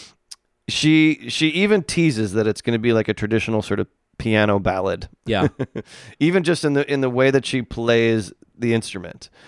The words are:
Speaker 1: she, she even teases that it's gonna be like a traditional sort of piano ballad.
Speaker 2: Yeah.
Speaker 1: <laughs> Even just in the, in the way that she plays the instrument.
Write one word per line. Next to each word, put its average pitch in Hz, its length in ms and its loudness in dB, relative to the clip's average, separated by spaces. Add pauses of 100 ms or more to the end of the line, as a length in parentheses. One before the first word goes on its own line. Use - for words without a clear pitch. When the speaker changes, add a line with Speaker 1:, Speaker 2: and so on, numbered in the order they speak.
(680)
Speaker 1:
she, 156 640 2
she 156 200 0
even 196 340 2
teases 110 500 0
that 107 120 0
it's 107 160 -2
gonna 117 180 0
be 117 140 2
like 110 140 2
a 107 60 0
traditional 107 480 -2
sort 104 180 -4
of 101 80 -4 (320)
piano 107 400 2
ballad. 92 500 -4 (160)
Speaker 2:
Yeah. 107 220 0 (360)
Speaker 1:
<laughs> - 360 -18
Even 175 240 2
just 170 220 -2
in 147 80 0
the, 139 180 0
in 139 100 -2
the 131 80 0
way 131 220 2
that 135 140 2
she 135 180 -2
plays 113 680 0 (260)
the 117 160 0
instrument. 92 560 -6 (180)